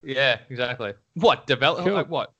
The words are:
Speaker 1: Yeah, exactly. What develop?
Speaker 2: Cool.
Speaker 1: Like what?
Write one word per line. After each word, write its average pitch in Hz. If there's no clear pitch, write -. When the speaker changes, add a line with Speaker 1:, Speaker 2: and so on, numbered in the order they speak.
Speaker 1:
Yeah, 135
exactly. 120
What 175
develop? 139
Speaker 2:
Cool. 190
Speaker 1:
Like 160
what? 151